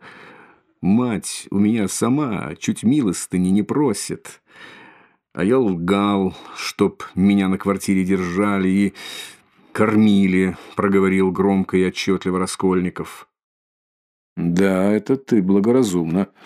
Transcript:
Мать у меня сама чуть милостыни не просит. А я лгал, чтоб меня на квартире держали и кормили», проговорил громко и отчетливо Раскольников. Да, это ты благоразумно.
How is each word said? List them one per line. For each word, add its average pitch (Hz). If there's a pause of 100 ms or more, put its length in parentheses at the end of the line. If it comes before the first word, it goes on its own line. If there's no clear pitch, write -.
(800)
Мать 107
у 98
меня 104
сама 117
чуть -
милостыни 95
не 101
просит. - (880)
А 85
я 120
лгал, 98 (220)
чтоб - (100)
меня 98
на 92
квартире 95
держали 95
и 98 (760)
кормили», 98 (180)
проговорил 95
громко 95
и 92
отчетливо 92
Раскольников. 92 (1080)
Да, 92
это 107
ты 117
благоразумно. 98 (180)